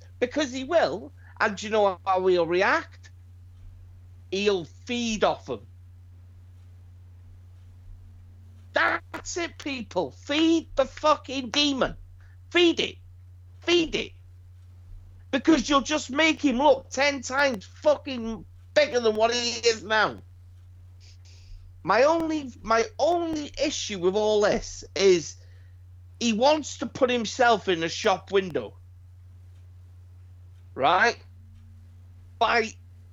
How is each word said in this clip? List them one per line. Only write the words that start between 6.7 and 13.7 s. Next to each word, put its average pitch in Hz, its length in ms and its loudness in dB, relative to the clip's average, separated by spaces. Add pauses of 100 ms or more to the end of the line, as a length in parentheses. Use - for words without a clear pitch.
That's - 640 -4
it, 339 180 -6
people. 202 540 -6
Feed 320 680 0
the 269 80 4
fucking 277 640 -2
demon. 269 480 0 (540)
Feed 339 280 4
it. - 180 -4 (640)
Feed 339 340 0